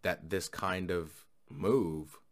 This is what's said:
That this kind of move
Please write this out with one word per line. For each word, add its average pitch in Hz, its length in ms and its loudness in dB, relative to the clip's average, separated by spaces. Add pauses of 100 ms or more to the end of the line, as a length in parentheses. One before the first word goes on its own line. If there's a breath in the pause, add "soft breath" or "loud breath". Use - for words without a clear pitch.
That 82 280 -2
this 92 180 0
kind 92 440 -2
of 82 340 -4 (240)
move 85 680 2 (140)